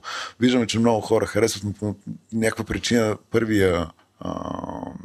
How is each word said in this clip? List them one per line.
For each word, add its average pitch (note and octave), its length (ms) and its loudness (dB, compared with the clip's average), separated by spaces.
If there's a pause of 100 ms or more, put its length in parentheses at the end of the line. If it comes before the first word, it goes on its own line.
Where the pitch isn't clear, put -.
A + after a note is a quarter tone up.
(400)
виждаме, B2 260 4
че G2+ 120 -2
много A2+ 220 4
хора G#2 260 2
харесват, G#2 380 0
но G#2 80 -2
по G#2 220 -6 (380)
някаква A2 320 0
причина G#2+ 520 0 (140)
първия, F#2+ 560 2 (340)
а, F2 140 -6 (720)